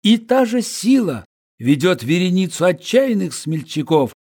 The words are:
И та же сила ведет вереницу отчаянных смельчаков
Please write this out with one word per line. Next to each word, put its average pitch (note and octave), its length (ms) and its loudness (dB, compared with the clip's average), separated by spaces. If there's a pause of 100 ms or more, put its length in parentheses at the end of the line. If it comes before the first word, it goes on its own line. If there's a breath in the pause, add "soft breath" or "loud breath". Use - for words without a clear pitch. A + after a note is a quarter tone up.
И A3 140 4
та B3+ 300 0
же A#3 160 -2
сила G3 600 0 (340)
ведет D3 440 2
вереницу F3+ 640 -2
отчаянных G3 680 0
смельчаков D#3 880 -2